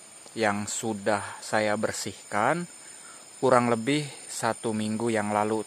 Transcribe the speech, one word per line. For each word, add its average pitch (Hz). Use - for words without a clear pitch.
yang 104
sudah 104
saya 107
bersihkan 110
kurang 123
lebih 135
satu 113
minggu 110
yang 104
lalu, 107